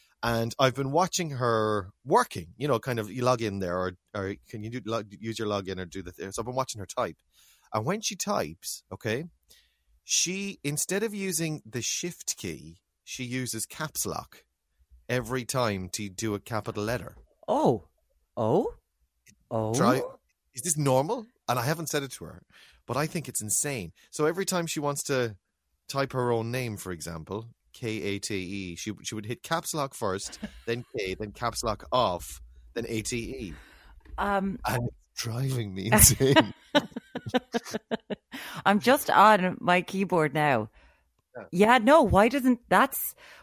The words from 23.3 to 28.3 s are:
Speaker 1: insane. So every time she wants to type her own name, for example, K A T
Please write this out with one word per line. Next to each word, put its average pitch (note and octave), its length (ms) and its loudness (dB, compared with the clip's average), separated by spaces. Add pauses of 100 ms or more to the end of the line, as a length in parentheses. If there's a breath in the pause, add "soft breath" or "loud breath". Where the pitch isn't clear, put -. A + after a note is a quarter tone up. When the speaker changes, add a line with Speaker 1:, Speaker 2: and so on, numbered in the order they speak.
Speaker 1:
insane. G#2+ 500 -2 (180 soft breath)
So D3+ 160 0
every F3 200 2
time F3 220 0
she D#3 120 -4
wants C#3+ 240 -2
to A#2+ 320 0 (540)
type C#3 240 -2
her B2 180 2
own A2+ 180 0
name, A#2+ 280 -4
for F#2 160 -8
example, E2+ 560 -8 (240)
K A#2 160 -6 (140)
A G2+ 160 -2
T G2+ 160 -4